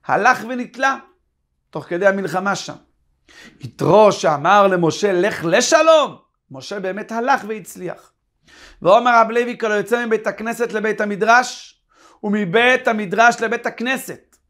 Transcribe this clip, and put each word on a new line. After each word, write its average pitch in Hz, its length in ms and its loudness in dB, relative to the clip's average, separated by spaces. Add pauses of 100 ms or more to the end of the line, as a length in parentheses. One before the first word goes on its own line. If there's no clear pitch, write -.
הלך 214 420 0
ונתלה, 254 480 -4 (720)
תוך 143 140 -10
כדי 175 220 -2
המלחמה 190 500 -2
שם. - 180 -12 (840)
יתרו 180 520 4
שאמר 185 540 2
למשה, 180 460 0
"לך 180 320 -2
לשלום", 269 720 2 (340)
משה 139 300 -12
באמת 190 320 -8
הלך 247 360 -2
והצליח. 185 640 -12 (720)
ואומר 233 380 6
רב 220 100 2
לוי, 240 280 -2
"כל 220 140 -2
היוצא 208 340 -2
מבית 220 200 -2
הכנסת 226 460 -6
לבית 214 280 -4
המדרש, 214 800 0 (420)
ומבית 214 680 0
המדרש 220 520 2
לבית 233 260 -4
הכנסת 180 680 -8 (140)